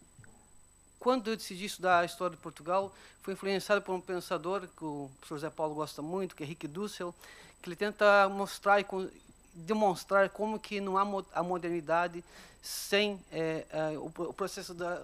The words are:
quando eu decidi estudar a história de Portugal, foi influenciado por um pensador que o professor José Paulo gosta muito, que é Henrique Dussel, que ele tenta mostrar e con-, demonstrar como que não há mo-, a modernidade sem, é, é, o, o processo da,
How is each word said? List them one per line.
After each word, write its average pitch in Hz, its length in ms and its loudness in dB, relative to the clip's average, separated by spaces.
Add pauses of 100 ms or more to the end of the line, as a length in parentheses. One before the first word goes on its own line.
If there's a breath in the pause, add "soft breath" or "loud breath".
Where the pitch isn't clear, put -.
(1000)
quando 240 280 0
eu 220 80 -2
decidi 190 280 -10
estudar 180 340 2
a 175 60 4
história 175 320 -4
de - 40 -20
Portugal, 180 540 -4 (260 loud breath)
foi 190 140 -6
influenciado 196 480 0
por 190 100 -4
um 185 80 -2
pensador 180 680 -4
que - 160 -14
o 147 320 -6
professor - 180 -12
José 151 160 -6
Paulo 156 240 -2
gosta 151 260 -6
muito, 175 360 -4
que 156 80 -8
é - 20 -6
Henrique 160 220 -8
Dussel, 180 440 -8 (480 loud breath)
que - 80 -14
ele 170 60 -6
tenta 202 540 8
mostrar 196 500 4
e 196 60 2
con-, 190 260 -4 (420)
demonstrar 196 800 4
como 214 280 -2
que 208 220 -6
não 196 160 0
há 196 80 4
mo-, 196 300 -4
a 160 80 2
modernidade 170 840 -2 (380 loud breath)
sem, 202 580 0 (120)
é, 160 380 -2
é, 156 280 -2
o, - 80 -8
o 165 260 -6
processo 190 400 -6
da, 170 320 -6